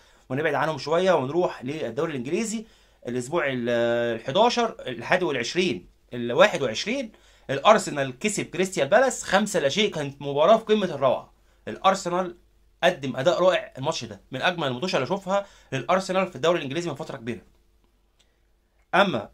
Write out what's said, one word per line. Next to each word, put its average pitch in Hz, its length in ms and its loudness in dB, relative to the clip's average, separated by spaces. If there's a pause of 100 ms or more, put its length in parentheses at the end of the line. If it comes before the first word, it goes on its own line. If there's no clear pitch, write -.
(280)
ونبعد 147 260 0
عنهم 147 240 0
شويه 170 340 2
ونروح 156 520 0
للدوري 139 460 -4
الانجليزي. 196 540 -4 (440)
الاسبوع 127 380 -2
ال-، 123 220 -2 (500)
الحداشر، 226 640 2
الحادي 131 440 -2
والعشرين، 143 640 -2 (240)
الواحد 139 500 2
وعشرين، 214 500 -4 (380)
الارسنال 143 680 2
كسب 202 260 -2
كريستيال 180 440 -2
بالاس 247 340 2
خمسة 202 380 0
لا 143 80 2
شيء، 196 260 0
كانت 143 280 -6
مباراه 147 340 6
في 220 80 0
قمه 208 220 2
الروعه. 131 480 0 (340)
الارسنال 180 680 0 (480)
قدم 139 320 0
اداء 160 260 2
رائع 180 360 2
الماتش 143 260 -4
ده، 107 160 -14 (100)
من 127 120 -6
اجمل 170 240 0
الماتشات 135 280 -4
اللي 139 100 2
اشوفها 190 420 -2 (260)
للارسنال 175 540 0
في 185 100 -14
الدوري 165 220 2
الانجليزي 156 300 -4
من 143 60 -4
فتره 151 220 -12
كبيره. 113 240 -8 (1500)
اما 165 400 2